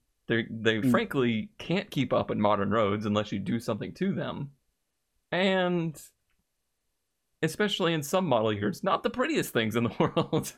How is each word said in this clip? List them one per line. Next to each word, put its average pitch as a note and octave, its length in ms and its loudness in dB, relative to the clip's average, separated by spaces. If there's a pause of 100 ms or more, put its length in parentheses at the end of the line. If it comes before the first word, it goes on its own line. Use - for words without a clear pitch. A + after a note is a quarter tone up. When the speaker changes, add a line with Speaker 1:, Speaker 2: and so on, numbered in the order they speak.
(280)
Speaker 1:
They're, A#2 220 0
they A2+ 280 0
Speaker 2:
Mm. A#2+ 140 2
Speaker 1:
frankly A#2+ 680 0
can't - 320 -2
keep - 240 0
up A#2 160 2
in A2 100 -2
modern G#2 300 2
roads G#2 380 2
unless G#2 240 0
you G#2 80 -2
do A#2 200 -2
something G#2 360 -4
to F#3 180 0
them. C#3+ 380 -6 (800)
And F3+ 680 0 (1400)
especially E3+ 520 0
in D#3 100 -2
some F#3 240 0
model A2+ 260 4
years, G#2 300 -4
not - 200 0
the A#3+ 60 0
prettiest A#3+ 440 -2
things A2 220 0
in A#2+ 100 2
the A#2 100 -4
<laughs> - 40 -2
world. D#3+ 580 0